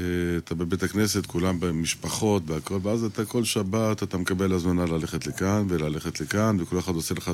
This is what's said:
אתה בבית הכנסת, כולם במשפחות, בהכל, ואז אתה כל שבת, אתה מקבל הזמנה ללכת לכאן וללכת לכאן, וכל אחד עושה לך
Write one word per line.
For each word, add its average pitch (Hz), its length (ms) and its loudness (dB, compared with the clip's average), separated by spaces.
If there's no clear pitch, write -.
אתה 82 160 -6
בבית 85 280 0
הכנסת, 98 440 2
כולם 90 340 0
במשפחות, 87 840 0
בהכל, 80 360 -2
ואז 113 220 0
אתה 110 200 -2
כל 117 200 0
שבת, 107 580 0
אתה 95 160 -2
מקבל 95 340 2
הזמנה 87 340 2
ללכת 82 400 -2
לכאן 101 420 0
וללכת 76 520 -2
לכאן, 104 400 2
וכל 87 180 -2
אחד 90 160 0
עושה 82 200 -2
לך 78 200 -4